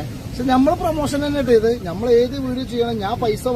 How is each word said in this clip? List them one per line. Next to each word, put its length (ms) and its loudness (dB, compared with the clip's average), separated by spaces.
പക്ഷെ 240 -6
നമ്മള് 220 4
പ്രൊമോഷൻ 420 -2
തന്നെ 240 0
ചെയ്ത്, 200 6
നമ്മൾ 180 -4
ഏത് 140 0
വീഡിയോ 260 -4
ചെയ്യണം, 320 -2
ഞാൻ 100 -4
പൈസ 200 -2